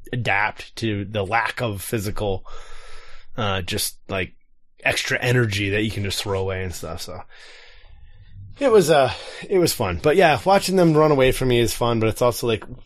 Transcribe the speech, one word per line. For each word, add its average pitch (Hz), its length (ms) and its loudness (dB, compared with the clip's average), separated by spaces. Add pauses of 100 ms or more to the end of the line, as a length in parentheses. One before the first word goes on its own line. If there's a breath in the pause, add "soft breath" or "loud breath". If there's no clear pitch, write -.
(140)
adapt 107 640 -2
to 104 260 -2
the 101 220 -4
lack 110 360 -2
of 104 200 -4
physical, 101 640 -4 (920 loud breath)
uh, 98 280 -2
just, - 340 -6 (100)
like, 95 260 -4 (480)
extra - 380 -2
energy 107 520 0
that 107 120 0
you 110 80 -2
can 101 120 -6
just 95 200 -4
throw 98 160 -2
away 95 240 -4
and 90 100 -6
stuff. 82 280 -10
So 90 200 -12 (1400 soft breath)
it 277 120 4
was, 185 180 8
uh, 131 240 6 (340 loud breath)
it 190 120 2
was 160 140 4
fun. 92 280 -2
But 156 140 4
yeah, 160 280 6
watching 190 320 2
them 170 220 6
run 156 140 6
away 131 200 4
from 127 180 0
me 120 100 4
is 113 160 2
fun, 117 240 0
but 110 100 2
it's - 140 -2
also 120 240 0
like, 110 160 -2 (220)